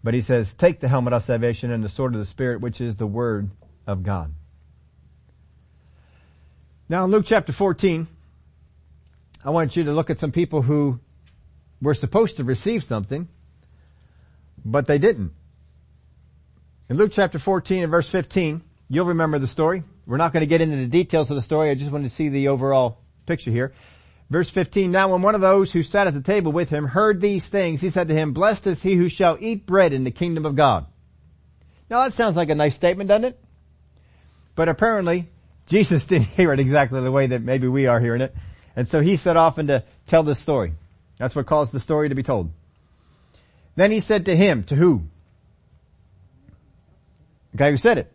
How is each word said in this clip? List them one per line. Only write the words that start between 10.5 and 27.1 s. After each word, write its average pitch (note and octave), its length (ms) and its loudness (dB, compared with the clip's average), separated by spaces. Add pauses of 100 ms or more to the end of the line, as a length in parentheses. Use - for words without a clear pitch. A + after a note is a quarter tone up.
who C#3+ 380 0 (840)
were D3 120 0
supposed - 440 -2
to C3+ 80 -6
receive F3+ 400 -2
something, B2+ 420 -8 (1400)
but A#2+ 240 -2
they D3 100 2
didn't. C#3 360 0 (1500)
In - 80 -4
Luke G#3 160 2
chapter F3+ 280 0
fourteen F#3+ 440 -2
and D#3+ 80 -2
verse E3+ 160 2
fifteen, E3 540 -2 (280)
you'll F3 180 0
remember D#3+ 300 0
the C3+ 100 -2
story. E3 360 -2 (220)
We're A#2+ 100 -6
not D#3 160 0
gonna D#3+ 140 0
get E3 160 2
into D#3 160 -2
the C3 100 -4
details D#3 420 0
of D3 60 -2
the C3+ 60 -4
story. D3+ 280 0
I C#3 60 0
just C#3+ 160 -6
wanted C#3+ 180 -4
to - 60 -16
see D3+ 140 -2
the C#3 200 -2
overall C3 500 0 (260)
picture E3 260 -4
here. B2 220 -2 (560)
Verse D#3+ 200 0
fifteen, F#3+ 420 -2
"Now F#3+ 200 2
when F3+ 100 2
one G#3 140 4
of G3+ 60 0
those F#3+ 300 4
who E3+ 120 0
sat G3+ 240 0
at D#3+ 60 -2
the C#3+ 80 -6
table F#3 300 0
with E3 180 -2
him D3+ 160 -2
heard F#3+ 360 0